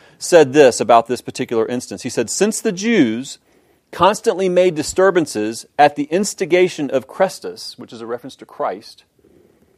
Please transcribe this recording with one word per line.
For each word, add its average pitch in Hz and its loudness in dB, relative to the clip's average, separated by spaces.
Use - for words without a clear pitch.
said 151 4
this 135 6
about 117 4
this 123 -4
particular 113 -4
instance. 123 -10
He 127 -8
said, 117 -4
"Since 214 -2
the 220 -4
Jews 165 -2
constantly 190 0
made 180 2
disturbances 151 -2
at 185 4
the 147 -6
instigation 175 -2
of 131 -4
Chrestus," - -6
which - -20
is 113 -16
a 113 -14
reference 120 -12
to - -20
Christ, 110 -10